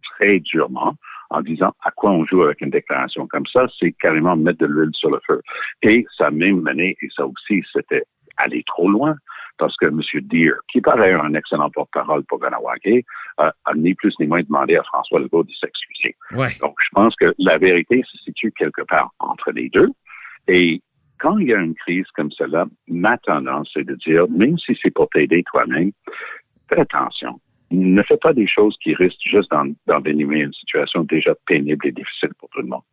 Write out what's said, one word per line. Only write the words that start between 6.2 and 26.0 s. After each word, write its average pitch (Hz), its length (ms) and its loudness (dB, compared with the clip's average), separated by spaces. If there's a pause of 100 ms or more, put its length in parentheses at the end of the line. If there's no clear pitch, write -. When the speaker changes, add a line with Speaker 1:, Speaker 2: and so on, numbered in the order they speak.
Speaker 1:
a 71 60 2
même 87 300 2
mené, 78 380 -2
et - 140 -10
ça 73 100 -4
aussi, 67 380 -4 (100)
c'était 71 300 -2 (360)
aller 64 280 -2
trop 90 240 0
loin, 139 240 2 (440)
parce 76 180 0
que - 80 0
M. 78 160 0 (220)
Deere, 82 320 2 (180)
qui 127 80 2
paraît 95 320 4
un 76 220 0
excellent 76 340 -2
porte-parole 73 560 -4
pour - 160 -6
Kahnawake, - 640 -2 (320)
a, 78 160 2 (140)
a 73 80 -2
ni 82 200 2
plus - 240 0
ni 76 80 0
moins 85 160 0
demandé 73 340 2
à 71 80 2
François - 360 -2
Legault 78 240 0
de - 160 -12
s'excuser. - 560 -8 (160)
Speaker 2:
Ouais. 123 300 -2
Speaker 1:
Donc, 73 200 -4
je - 100 0
pense 110 240 4
que 85 200 4
la 90 220 2
vérité 90 520 4
se - 140 -20
situe 110 280 -6
quelque 78 360 -4
part 71 300 0
entre - 340 -6
les 62 160 -6
deux. 151 220 4 (580)
Et 87 320 2 (380)
quand 170 180 0
il 175 120 0
y 117 40 4
a 107 60 4
une 82 160 -2
crise 92 400 -4
comme 76 180 -4
celle-là, 80 320 -2 (240)
ma 92 300 0
tendance, 71 560 -4
c'est 73 100 -4
de 65 120 -8
dire, 80 340 2
même 113 280 2
si - 240 -2
c'est - 120 0
pour 78 160 2
t'aider 82 420 2
toi-même, 78 380 0 (800)